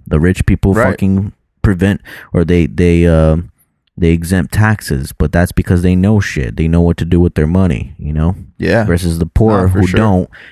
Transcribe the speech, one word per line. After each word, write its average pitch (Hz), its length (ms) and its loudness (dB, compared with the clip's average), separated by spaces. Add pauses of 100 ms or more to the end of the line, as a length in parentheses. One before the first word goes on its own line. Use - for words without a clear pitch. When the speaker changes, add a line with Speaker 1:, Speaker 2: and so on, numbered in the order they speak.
Speaker 1:
The 78 120 -2
rich 90 280 0
people 98 280 2
Speaker 2:
Right. 101 180 2
Speaker 1:
fucking 98 400 -2 (300)
prevent, 95 380 0 (320)
or 90 120 0
they, 82 220 2
they, 85 400 2
uh, 80 300 4 (600)
they 85 140 0
exempt 85 420 -2
taxes, 104 640 -2
but 73 140 -2
that's 85 220 0
because 90 300 0
they 92 120 2
know 101 240 2
shit. 64 380 -4
They 80 100 0
know 85 140 2
what 85 160 2
to 87 80 -6
do 87 160 2
with 87 160 2
their 76 100 0
money, 85 520 -2
you 73 140 -8
know? 80 220 0 (240)
Speaker 2:
Yeah. 92 260 0
Speaker 1:
Versus 85 360 -2
the 82 60 -2
poor 107 360 2
Speaker 2:
No, 92 60 0
for 92 120 0
Speaker 1:
who 90 60 4
Speaker 2:
sure. 92 120 -2
Speaker 1:
don't, 98 320 0 (200)